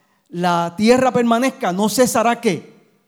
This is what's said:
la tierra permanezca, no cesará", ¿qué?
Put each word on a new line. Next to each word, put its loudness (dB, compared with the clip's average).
la -2
tierra 2
permanezca, 0
no -2
cesará", 0
¿qué? -4